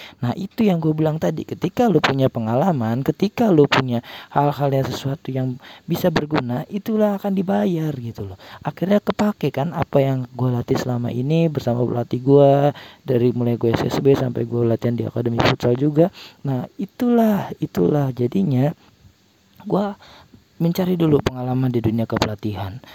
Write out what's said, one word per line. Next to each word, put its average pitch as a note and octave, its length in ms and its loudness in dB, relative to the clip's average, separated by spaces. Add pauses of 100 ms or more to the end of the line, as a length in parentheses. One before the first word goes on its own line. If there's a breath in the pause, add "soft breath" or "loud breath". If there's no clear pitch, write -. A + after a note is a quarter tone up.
(180 loud breath)
Nah, A#2+ 160 -2
itu G3 320 -2
yang E3+ 160 2
gua D#3+ 80 2
bilang D#3 320 0
tadi, E3 240 -4
ketika - 400 -2
lu F3+ 160 4
punya C3+ 240 2
pengalaman, B2 800 0
ketika G3+ 400 0
lu D3+ 240 6
punya B2+ 320 0 (320 loud breath)
hal-hal C#3+ 400 2
yang, C3+ 80 2
sesuatu C3 480 -6
yang C3 240 -4 (320 loud breath)
bisa E3+ 240 0
berguna, D3 560 -2
itulah G#3 480 0
akan G3 240 -2
dibayar, F3+ 560 0
gitu A2+ 320 -8
loh. F#2+ 120 -12 (280 loud breath)
Akhirnya F#3 320 0
kepake G#3 560 -2
kan D3+ 160 -2
apa C#3+ 320 0
yang C3 320 0
gua B2 240 0
latih B2+ 240 -2
selama A#2+ 320 -4
ini D#3 320 2
bersama B2 400 0
pelatih A#2+ 400 -4
gua, C#3 480 6 (320 loud breath)
dari B2 240 2
mulai A#2+ 240 0
gua A#2 160 0
S A#2 160 0
S - 160 -2
B C#3 160 4
sampai A#2+ 320 -4
gua A#2 240 0
latihan A#2+ 240 -2
di A2+ 80 -4
akademi A#2 320 -4
futsal B2 400 0
juga. D3+ 320 2 (320 loud breath)
Nah, C3 320 -4
itulah, A3 880 0
itulah D3+ 480 0
jadinya C3 640 0 (880 soft breath)
gua G3+ 320 -2 (680 loud breath)
mencari F3 320 0
dulu D#3 320 2
pengalaman B2+ 480 0
di A#2+ 80 0
dunia A2+ 240 0
kepelatihan, G#2 800 -6 (100)